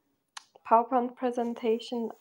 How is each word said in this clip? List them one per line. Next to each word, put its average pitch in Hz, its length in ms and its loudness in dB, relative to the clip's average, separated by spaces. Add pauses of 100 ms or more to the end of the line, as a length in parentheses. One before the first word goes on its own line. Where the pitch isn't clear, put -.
(680)
PowerPoint 240 460 4
presentation 233 920 -2 (120)